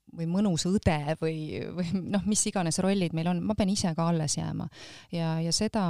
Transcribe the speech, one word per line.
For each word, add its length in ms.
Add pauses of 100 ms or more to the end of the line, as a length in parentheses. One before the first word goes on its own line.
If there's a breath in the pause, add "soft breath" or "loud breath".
(160)
või 140
mõnus 380
õde 520
või, 160 (400)
või 140 (240)
noh, 120
mis 220
iganes 360
rollid 320
meil 160
on, 120
ma 140
pean 140
ise 240
ka 140
alles 280
jääma. 300 (440 loud breath)
Ja, 320
ja 100
seda 360